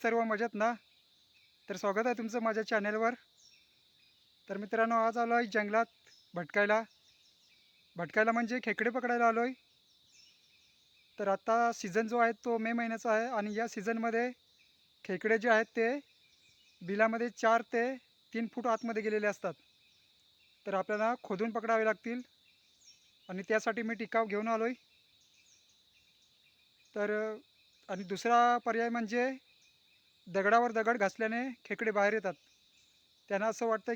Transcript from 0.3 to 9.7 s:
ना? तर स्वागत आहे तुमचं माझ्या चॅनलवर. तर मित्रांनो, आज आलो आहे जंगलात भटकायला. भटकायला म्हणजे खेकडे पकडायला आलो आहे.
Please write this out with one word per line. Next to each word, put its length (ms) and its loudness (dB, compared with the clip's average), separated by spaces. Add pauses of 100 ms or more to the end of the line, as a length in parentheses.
ना? 180 0 (960)
तर 80 -8
स्वागत 300 0
आहे 120 0
तुमचं 240 -4
माझ्या 240 0
चॅनलवर. 480 0 (1300)
तर 80 -6
मित्रांनो, 380 0
आज 220 2
आलो 180 0
आहे 120 2
जंगलात 380 0 (500)
भटकायला. 480 2 (1120)
भटकायला 360 2
म्हणजे 300 -2
खेकडे 280 -2
पकडायला 380 2
आलो 120 2
आहे. 120 0 (1700)